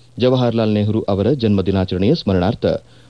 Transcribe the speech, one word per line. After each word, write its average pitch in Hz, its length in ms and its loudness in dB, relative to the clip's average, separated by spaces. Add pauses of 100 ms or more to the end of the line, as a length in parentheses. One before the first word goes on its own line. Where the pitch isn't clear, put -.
(160)
ಜವಾಹರಲಾಲ್ 117 580 0
ನೆಹರು 104 280 0
ಅವರ 101 300 0
ಜನ್ಮ 110 300 0
ದಿನಾಚರಣೆಯ 95 520 0
ಸ್ಮರಣಾರ್ಥ 95 520 -2 (440)